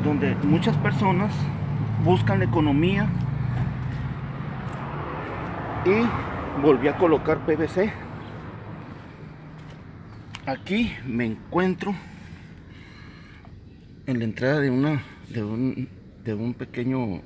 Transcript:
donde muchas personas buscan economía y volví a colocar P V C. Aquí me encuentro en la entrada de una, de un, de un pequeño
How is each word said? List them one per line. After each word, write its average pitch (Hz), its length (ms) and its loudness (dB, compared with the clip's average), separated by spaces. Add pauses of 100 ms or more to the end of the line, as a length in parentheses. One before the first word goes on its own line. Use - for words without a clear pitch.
donde 143 400 4
muchas 170 340 6
personas 202 560 4 (680)
buscan 185 380 6
economía 165 680 4 (2750)
y - 760 2
volví 139 280 6
a 151 80 0
colocar 156 480 4
P 160 100 4
V 151 140 0
C. 202 240 2 (2500)
Aquí 190 480 0 (120)
me 120 200 0
encuentro 180 680 0 (2000)
en 127 140 0
la 113 60 0
entrada 127 340 2
de 139 100 4
una, 135 320 2 (280)
de 113 140 -4
un, 123 460 -2 (360)
de 113 80 -2
un 113 220 -2
pequeño 120 720 -2